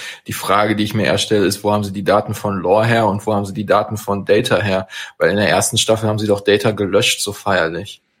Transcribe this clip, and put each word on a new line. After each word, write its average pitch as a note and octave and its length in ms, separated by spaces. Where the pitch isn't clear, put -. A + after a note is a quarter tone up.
Die - 80
Frage, G#2 420
die G#2+ 80
ich G#2 120
mir G#2 100
eher F2 140
stelle, G#2 260
ist, G2 180
wo G#2 80
haben G#2 120
sie G2 100
die G2+ 100
Daten G#2 300
von G2+ 240
Lore F#2+ 300
her A2+ 180
und G2+ 220
wo G#2+ 80
haben G2+ 100
sie G2 80
die G#2 140
Daten G#2 300
von G2+ 280
Data A2 340
her? F#2+ 280
Weil E2 100
in F#2+ 80
der G#2 100
ersten F#2+ 300
Staffel A2 320
haben G#2+ 80
sie G#2+ 80
doch G2+ 160
Data G#2 300
gelöscht, G2+ 500
so G2+ 120
feierlich. F2 680